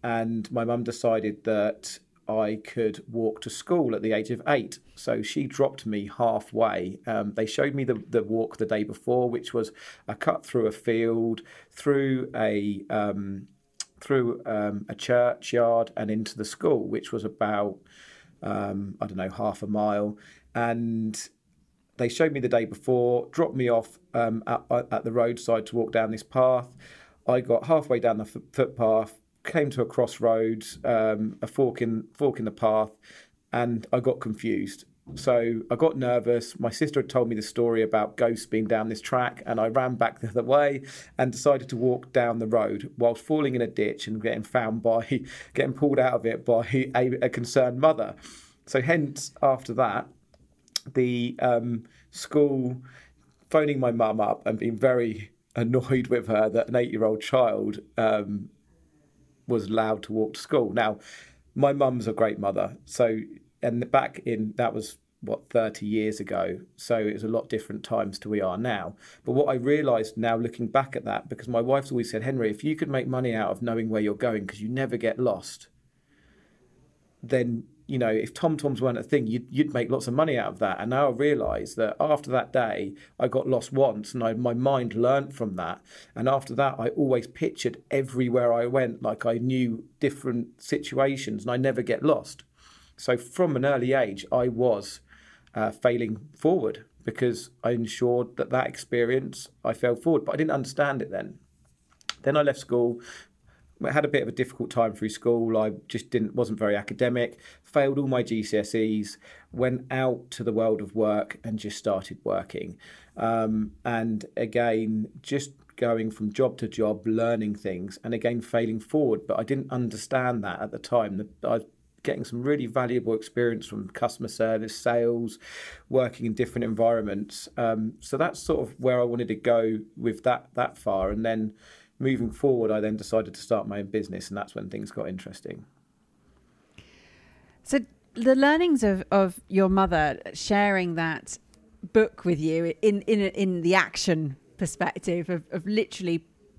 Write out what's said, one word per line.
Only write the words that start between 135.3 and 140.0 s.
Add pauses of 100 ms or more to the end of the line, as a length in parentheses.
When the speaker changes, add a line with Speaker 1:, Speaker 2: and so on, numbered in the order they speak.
Speaker 2:
So (340)
the
learnings
of,
of
your
mother (160)